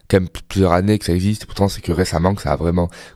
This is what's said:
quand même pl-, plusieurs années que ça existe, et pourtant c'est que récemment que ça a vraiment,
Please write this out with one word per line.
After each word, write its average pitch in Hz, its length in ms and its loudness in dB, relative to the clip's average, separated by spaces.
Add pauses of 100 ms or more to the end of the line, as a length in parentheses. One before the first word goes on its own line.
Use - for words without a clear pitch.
quand 101 120 4
même 92 100 -2
pl-, - 180 -16
plusieurs 95 260 2
années 98 260 4
que - 60 -12
ça 85 80 0
existe, 98 280 0
et - 60 -18
pourtant 98 220 0
c'est 98 120 -8
que - 100 -4
récemment 90 440 0
que 98 80 -8
ça 73 80 0
a 71 40 0
vraiment, 85 320 0 (280)